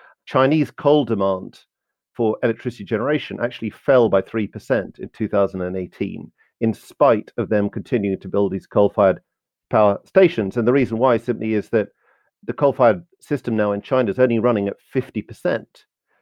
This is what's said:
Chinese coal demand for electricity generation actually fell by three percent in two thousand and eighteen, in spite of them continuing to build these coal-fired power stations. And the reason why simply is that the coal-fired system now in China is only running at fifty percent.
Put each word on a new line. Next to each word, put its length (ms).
Chinese 440
coal 360
demand 540
for 300
electricity 420
generation 560
actually 300
fell 400
by 100
three 260
percent 520
in 120
two 180
thousand 340
and 140
eighteen, 540
in 140
spite 640
of 120
them 220
continuing 500
to 80
build 240
these 140
coal-fired 540
power 340
stations. 520
And 100
the 60
reason 260
why 200
simply 360
is 160
that 180
the 120
coal-fired 500
system 360
now 160
in 100
China 280
is 80
only 200
running 300
at 120
fifty 420
percent. 640